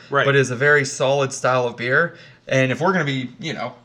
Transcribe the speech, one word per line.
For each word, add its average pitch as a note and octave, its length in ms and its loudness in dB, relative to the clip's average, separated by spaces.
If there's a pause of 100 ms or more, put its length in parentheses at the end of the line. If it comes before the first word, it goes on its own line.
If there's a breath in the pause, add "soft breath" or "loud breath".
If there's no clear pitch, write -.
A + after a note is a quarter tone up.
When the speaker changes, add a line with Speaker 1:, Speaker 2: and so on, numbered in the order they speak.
Speaker 1:
Right. C#3 160 2
Speaker 2:
but C3+ 100 4
is C3 160 2
a A#2+ 40 -6
very C#3+ 300 4
solid C3+ 460 0
style B2+ 360 0
of A2+ 100 -8
beer. C3+ 380 0 (320 loud breath)
And C3 240 2
if B2 100 -4
we're F#3+ 100 2
gonna E3+ 140 0
be, C3 240 -4 (100)
you D#3+ 140 -8
know, A2+ 200 -8 (120)